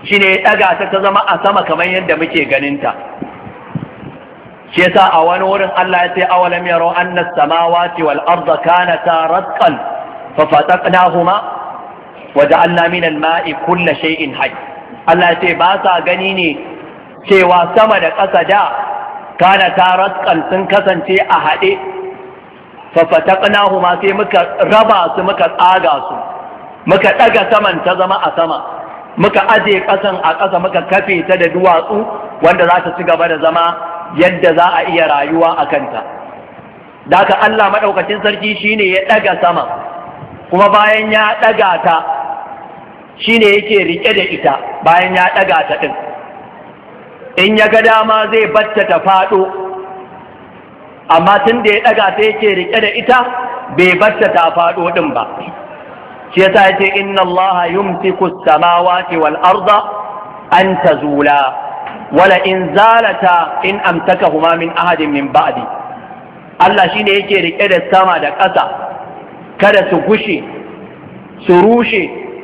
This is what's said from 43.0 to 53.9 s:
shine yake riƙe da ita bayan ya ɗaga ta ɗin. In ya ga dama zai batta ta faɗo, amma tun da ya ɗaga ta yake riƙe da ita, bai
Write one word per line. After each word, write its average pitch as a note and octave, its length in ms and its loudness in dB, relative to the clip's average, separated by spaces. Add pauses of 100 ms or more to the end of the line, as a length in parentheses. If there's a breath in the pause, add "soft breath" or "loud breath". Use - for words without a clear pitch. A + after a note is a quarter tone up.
shine A3+ 280 2
yake G#3 320 2
riƙe F3+ 380 0
da G3 100 0
ita C#3 340 -2 (240)
bayan F3+ 300 4
ya F#3 240 2
ɗaga F#3 320 0
ta D#3 120 -2
ɗin. D3 120 -4 (1400)
In G3 180 0
ya G#3+ 140 4
ga A3 120 4
dama A3 480 4
zai A3 180 2
batta G#3+ 380 0
ta F3+ 140 0
faɗo, F#3+ 480 2 (1600)
amma E3+ 400 4
tun A#3 160 0
da G#3+ 80 4
ya G3+ 80 2
ɗaga G#3+ 360 2
ta G#3 60 -2
yake G#3+ 340 0
riƙe F#3 260 -2
da G#3+ 100 0
ita, B3 280 2 (580)
bai F3+ 180 4